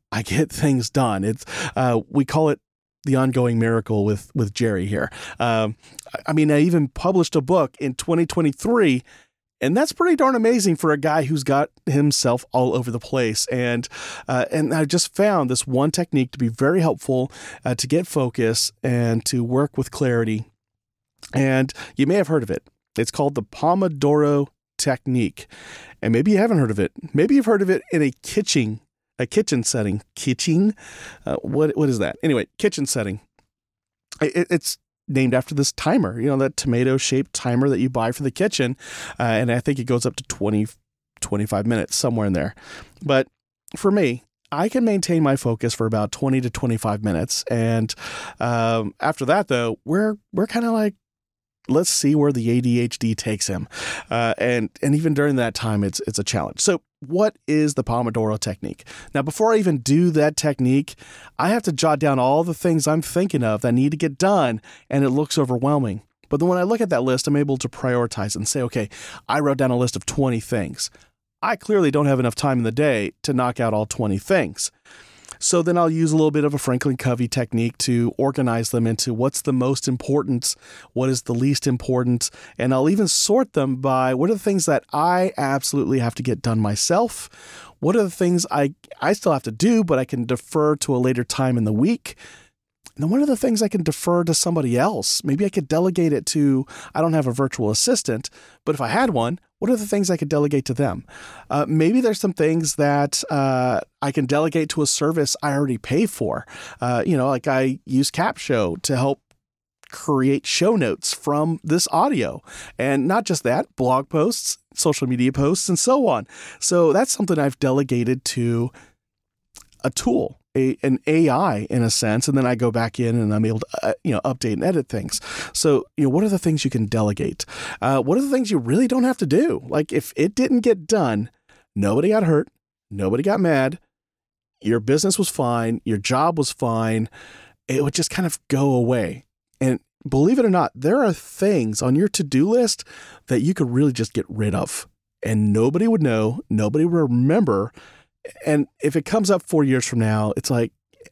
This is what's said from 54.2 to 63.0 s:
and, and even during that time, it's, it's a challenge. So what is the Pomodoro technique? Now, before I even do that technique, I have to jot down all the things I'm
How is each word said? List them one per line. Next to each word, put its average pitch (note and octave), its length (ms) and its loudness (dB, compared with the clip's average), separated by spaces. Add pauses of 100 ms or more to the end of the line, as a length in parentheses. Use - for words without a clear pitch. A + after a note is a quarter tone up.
and, A#2+ 320 0 (100)
and C#3+ 140 2
even D#3 180 2
during C#3+ 240 2
that A#2 160 0
time, G#2+ 320 -2
it's, F#2+ 220 -4
it's A2 120 -6
a G2+ 60 -4
challenge. D#2 360 -4
So F3 200 2 (200)
what F3+ 360 0 (100)
is D3+ 280 0
the B2 100 -2
Pomodoro A2+ 560 -2
technique? - 440 -8 (300)
Now, C#3 60 0
before G#3+ 320 0
I A3 60 4
even F3+ 200 2
do D#3+ 340 4
that D3+ 220 2
technique, C#3 600 0 (440)
I E3+ 120 0
have A3+ 140 0
to F3+ 80 0
jot D3+ 260 2
down C#3 200 2
all C3+ 240 2
the E3+ 120 -4
things D#3+ 340 0
I'm D#3 140 2